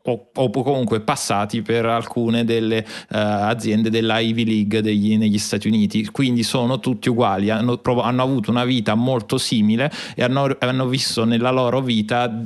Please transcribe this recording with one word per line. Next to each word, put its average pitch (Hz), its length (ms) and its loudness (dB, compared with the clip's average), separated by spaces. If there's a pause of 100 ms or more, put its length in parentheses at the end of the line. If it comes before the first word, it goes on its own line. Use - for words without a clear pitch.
o, 120 300 -6
o 131 160 0
comunque 120 520 0
passati 107 600 -2
per 113 240 0
alcune 117 600 0
delle, 113 340 0
eh, 107 60 -8 (320)
aziende 107 720 0
della 113 300 0
Ivy 113 260 0
League 107 360 0
degli, 107 360 2
negli 107 200 2
Stati 107 300 -2
Uniti, 110 420 2
quindi 123 340 0
sono 127 360 0
tutti 127 300 -2
uguali, 104 400 2
hanno 113 280 0
prov-, 123 220 0
hanno 123 240 2
avuto 131 280 0
una 123 120 2
vita 117 320 0
molto 123 420 0
simile 117 540 2 (240)
e 127 80 -2
hanno, 135 360 0
hanno 127 280 0
visto 123 380 -2
nella 117 260 2
loro 127 300 2
vita 120 520 0 (120)